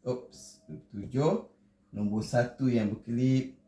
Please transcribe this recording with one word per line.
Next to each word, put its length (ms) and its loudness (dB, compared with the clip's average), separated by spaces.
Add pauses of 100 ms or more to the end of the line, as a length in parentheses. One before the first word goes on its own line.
oops, 360 -8 (280)
dua 80 -14
puluh 320 -12
tujuh, 260 2 (600)
nombor 240 0
satu 480 0
yang 240 2
berkelip. 640 0 (120)